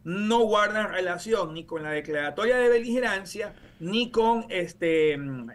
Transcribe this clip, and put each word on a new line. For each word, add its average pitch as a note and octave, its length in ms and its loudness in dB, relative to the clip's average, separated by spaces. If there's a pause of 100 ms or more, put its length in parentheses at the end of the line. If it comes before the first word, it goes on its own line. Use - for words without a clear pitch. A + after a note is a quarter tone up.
no G#3 360 0
guardan G#3 520 2
relación F3+ 640 -2
ni E3 120 -10
con D#3+ 160 -8
la D3+ 100 -6
declaratoria D3+ 680 0
de A#3+ 120 4
beligerancia, A3 840 0 (240)
ni G#3 320 -2
con, A3+ 380 2
este, E3 680 2
mm, C3 380 -8